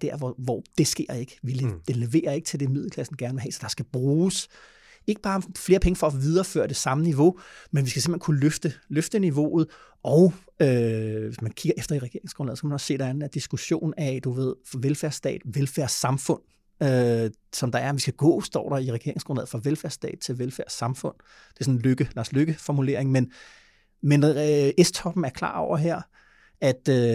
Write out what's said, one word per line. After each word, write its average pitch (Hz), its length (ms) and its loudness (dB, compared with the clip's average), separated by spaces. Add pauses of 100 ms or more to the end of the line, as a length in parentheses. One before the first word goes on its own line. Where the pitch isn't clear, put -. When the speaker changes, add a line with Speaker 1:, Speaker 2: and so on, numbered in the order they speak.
Speaker 1:
der, 143 140 -4
hvor, 127 220 -6
hvor 123 240 -4 (160)
det 147 80 4
sker - 280 -4
ikke. 127 280 -10
Vi 123 100 -4
le-, 131 140 -2
Speaker 2:
Mm. 95 220 -4
Speaker 1:
den 123 80 -2
leverer 120 360 0
ikke 156 140 -6
til 147 140 -4
det, 135 100 0
middelklassen 143 460 -6
gerne 123 180 -6
vil 131 60 -6
have, 92 120 -8
så - 100 -10
der 107 60 -8
skal - 240 -6
bruges 151 560 0 (580)
ikke 214 160 -2
bare 196 200 -2 (140)
flere 190 240 4
penge 185 160 4
for - 100 2
at 139 160 0
videreføre 160 460 2
det 143 80 -6
samme 139 280 0
niveau, 165 340 4 (340)
men 139 120 2
vi 123 60 -2
skal 123 120 -2
simpelthen 160 220 -2
kunne 147 160 2
løfte, 151 320 0 (160)
løfte 160 300 -2
niveauet, 160 480 2 (360)
og, 165 300 6 (300)
øh, 113 640 2
hvis 117 160 -10
man 110 100 -4
kigger 156 260 0
efter 151 160 -4
i 143 40 0
regeringsgrundlaget, 131 600 -8
så - 40 -18
kan 151 60 -2
man 143 60 -2
også 139 120 -6
se, 139 120 -2
der 135 60 -2
er 127 60 -2
en 143 120 -4 (120)
diskussion 156 640 -4
af, 135 280 -4
du 131 80 -2
ved, 127 220 -2 (240)
velfærdsstat, 139 680 -2
velfærdssamfund, 135 960 -2 (420)
øh, 120 480 2 (220)
som 127 200 -2
der 120 60 0
er. 127 140 -2
Vi 139 80 -2
skal 127 140 -2
gå, 156 260 4
står - 280 -4
der 139 100 0
i 127 140 -2
regeringsgrundlaget, 120 560 -4
fra 113 160 -8
velfærdsstat - 560 -4
til 123 180 -6
velfærdssamfund. - 760 -6 (400)
Det - 60 -10
er - 40 -6
sådan 135 100 2
en 120 80 0
Løkke, 127 340 2
Lars 113 160 -6
Løkke-formulering, 139 800 0
men, 131 220 2 (680)
men, 143 220 6
øh, 151 600 6
S-toppen 170 400 -2
er 131 60 -2
klar - 280 -4
over 165 180 0
her, 160 240 0 (600)
at, 131 280 0
øh, 135 60 6 (200)